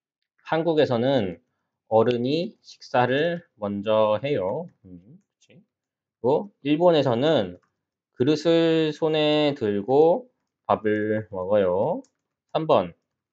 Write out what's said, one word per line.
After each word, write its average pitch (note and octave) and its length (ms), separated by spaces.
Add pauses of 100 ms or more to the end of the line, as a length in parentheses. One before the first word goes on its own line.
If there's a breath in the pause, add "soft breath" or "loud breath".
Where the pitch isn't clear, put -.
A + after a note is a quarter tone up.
(440)
한국에서는 C3 960 (480)
어른이 B2 720
식사를 C#3+ 840 (100)
먼저 G#2+ 680
해요. C#3 440 (180)
음, G2 360 (120)
그치? - 300 (560)
그리고 D#3 320 (100)
일본에서는 C#3 960 (540)
그릇을 D#3+ 760
손에 D3+ 640
들고 C3+ 760 (360)
밥을 G#2+ 680
먹어요. G2+ 720 (480)
삼 D#3+ 160
번. G2 260 (400)